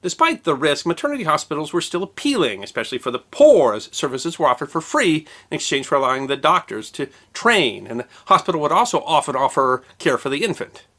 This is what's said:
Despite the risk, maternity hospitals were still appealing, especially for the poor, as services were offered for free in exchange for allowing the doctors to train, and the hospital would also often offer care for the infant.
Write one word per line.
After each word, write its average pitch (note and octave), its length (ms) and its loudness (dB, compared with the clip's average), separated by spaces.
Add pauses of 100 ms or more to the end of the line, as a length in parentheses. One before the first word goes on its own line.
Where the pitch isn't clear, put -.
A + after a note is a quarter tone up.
Despite D#4+ 420 0
the D#3+ 100 2
risk, C#3+ 320 0
maternity B3 380 -4
hospitals D3+ 500 -2
were E3+ 80 0
still F3+ 200 -6
appealing, F3 640 -2
especially A2+ 320 -8
for B2 140 -4
the A#2+ 80 0
poor, F#3+ 560 6
as G#2+ 180 -10
services C#3 460 -6
were D#3 80 2
offered C3+ 240 0
for D#3+ 100 -4
free E3 460 0 (240)
in - 60 -6
exchange C3+ 300 -4
for D3 100 0
allowing C3 300 0
the C#3 120 -4
doctors C#3+ 540 0
to - 180 -8 (240)
train, C#3+ 520 0
and A#2 140 -8
the - 60 -8 (200)
hospital F3 360 2
would D3 100 0
also G3 280 2
often D3 360 0
offer C3 480 0 (140)
care C#3 180 0
for C3+ 140 -4
the C#3 120 -4
infant. - 440 -8 (120)